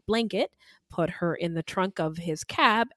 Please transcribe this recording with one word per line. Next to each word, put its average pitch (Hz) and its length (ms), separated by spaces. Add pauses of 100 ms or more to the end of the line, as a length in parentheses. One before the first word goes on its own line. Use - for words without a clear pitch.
blanket, 220 480 (360)
put 165 200
her 170 240
in 170 200
the 165 80
trunk - 360
of 160 200
his 170 260
cab, 233 520